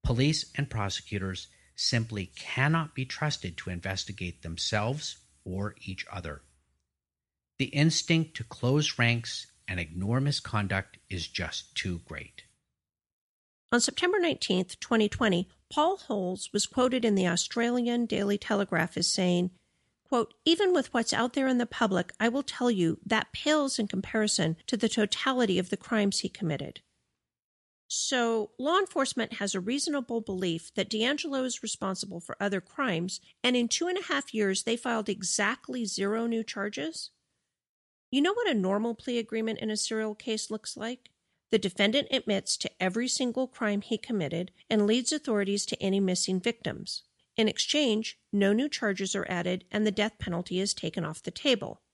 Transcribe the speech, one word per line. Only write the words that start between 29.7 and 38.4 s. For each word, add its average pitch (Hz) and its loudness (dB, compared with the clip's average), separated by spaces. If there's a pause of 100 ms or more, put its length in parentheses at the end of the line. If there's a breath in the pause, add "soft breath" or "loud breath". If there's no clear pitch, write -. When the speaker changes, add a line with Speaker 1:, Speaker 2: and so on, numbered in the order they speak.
Speaker 2:
belief 185 -4
that 196 -2
D'Angelo 262 0
is 254 -4
responsible 196 -6
for - -10
other 196 0
crimes, 190 -2 (240 soft breath)
and 247 4
in 240 2
two - 0
and 359 0
a 392 -4
half - -4
years, 196 2
they 233 0
filed 233 -2
exactly 220 -2
zero 202 -2
new 226 0
charges? 214 -6 (1000)
You 277 4
know 359 4
what 453 0